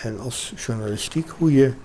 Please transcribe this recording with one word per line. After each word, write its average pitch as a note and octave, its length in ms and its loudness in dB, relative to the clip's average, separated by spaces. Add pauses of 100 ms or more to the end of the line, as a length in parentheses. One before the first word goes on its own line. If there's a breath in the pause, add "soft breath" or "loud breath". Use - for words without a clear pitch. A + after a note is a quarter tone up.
en A2 180 -6
als A#2+ 320 -8 (140)
journalistiek, A2 600 -4 (100)
hoe D#3+ 140 4
je C3+ 200 6 (120)